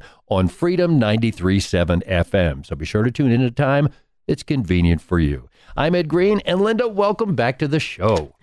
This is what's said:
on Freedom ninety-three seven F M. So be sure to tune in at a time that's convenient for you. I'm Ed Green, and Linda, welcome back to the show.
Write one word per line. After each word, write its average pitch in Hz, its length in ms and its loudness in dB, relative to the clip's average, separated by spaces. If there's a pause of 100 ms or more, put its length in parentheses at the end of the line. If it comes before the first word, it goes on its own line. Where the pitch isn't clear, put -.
(280)
on 95 200 2
Freedom 175 520 0
ninety-three 107 600 0
seven 87 460 0
F 87 300 -2
M. 78 280 0
So - 120 -10
be 73 100 -10
sure 107 180 -2
to 123 80 0
tune 135 200 0
in 120 100 2
at 127 60 0
a 120 40 -4
time 143 380 0 (380)
that's - 160 -2
convenient 87 580 2
for 87 180 -2
you. 71 300 -2 (260)
I'm 165 200 0
Ed 175 120 0
Green, 185 380 2
and 185 160 0
Linda, 226 260 0
welcome 202 480 -2
back 123 240 0
to 151 80 -2
the 147 120 0
show. 90 640 -2